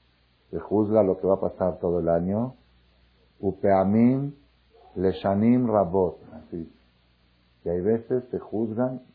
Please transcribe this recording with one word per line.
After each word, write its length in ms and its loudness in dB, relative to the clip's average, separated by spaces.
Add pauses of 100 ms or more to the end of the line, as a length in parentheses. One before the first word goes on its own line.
(500)
se 100 -8
juzga 420 2
lo 160 2
que 80 -4
va 80 4
a 60 -2
pasar 400 -2
todo 180 -2
el 100 -2
año. 460 -2 (840)
Upeamim 920 2 (640)
leshanim 720 0
rabot. 540 0 (140)
Así. 360 -14 (920)
Y 60 -6
hay 100 -2
veces 500 -2
se 80 -6
juzgan 640 -6 (140)